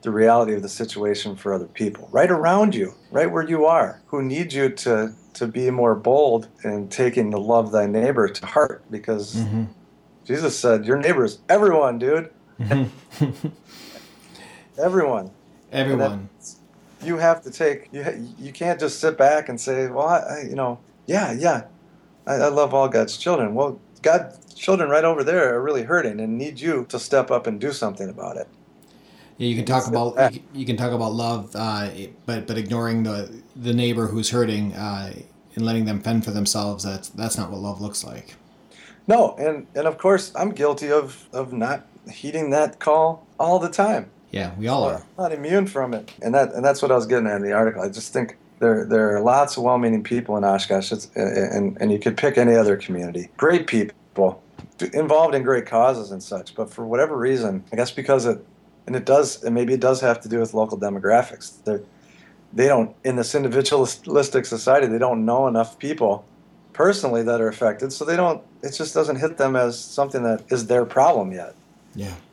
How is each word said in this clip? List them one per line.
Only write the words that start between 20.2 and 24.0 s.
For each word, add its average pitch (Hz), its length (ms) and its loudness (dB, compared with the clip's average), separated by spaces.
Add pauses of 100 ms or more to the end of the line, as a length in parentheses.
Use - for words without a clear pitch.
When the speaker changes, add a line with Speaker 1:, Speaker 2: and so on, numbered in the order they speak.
Speaker 1:
you 135 140 -10
know, 123 240 -4 (260)
yeah, 170 280 0
yeah, 156 300 0 (640)
I, 139 80 -2
I 135 120 2
love 143 260 2
all 135 160 4
God's 113 280 0
children." 131 380 0
Well, 135 240 -2 (220)